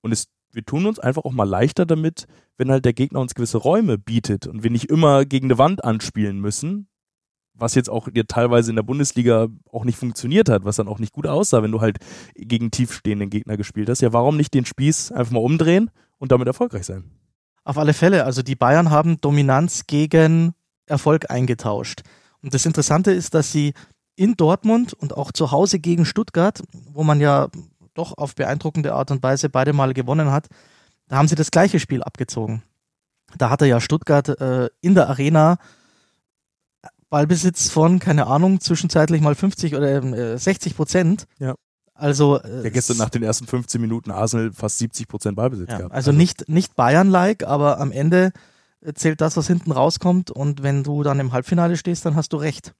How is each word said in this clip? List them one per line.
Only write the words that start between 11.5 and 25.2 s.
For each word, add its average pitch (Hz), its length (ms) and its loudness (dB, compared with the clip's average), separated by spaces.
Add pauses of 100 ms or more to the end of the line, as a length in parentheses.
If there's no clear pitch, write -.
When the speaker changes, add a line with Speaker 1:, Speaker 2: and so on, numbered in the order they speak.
Speaker 1:
wenn 110 80 -2
du 110 80 -2
halt 110 200 0 (360)
gegen 117 360 -4
tiefstehenden 104 580 -4
Gegner 104 260 -6
gespielt 104 340 -6
hast. 120 120 0
Ja, 120 100 2
warum 123 240 2
nicht 151 180 0
den 127 120 2
Spieß - 480 -2
einfach 120 180 -2
mal 120 80 0
umdrehen 165 500 2 (280)
und 131 160 0
damit 123 140 2
erfolgreich 127 380 -4
sein? 92 200 -12 (580)
Speaker 2:
Auf 135 140 -6
alle 151 160 2
Fälle. 170 320 4
Also 127 160 -2
die 127 140 -4
Bayern 156 340 4
haben 156 320 2
Dominanz 143 680 2
gegen 160 680 4 (340)
Erfolg 151 440 0
eingetauscht. 120 680 -4 (420)
Und 135 100 -8
das 131 120 0
Interessante 165 460 0
ist, 180 220 -2
dass 156 180 0
sie 147 220 0 (420)
in 202 220 2
Dortmund 214 560 2
und - 220 -8
auch 139 160 -6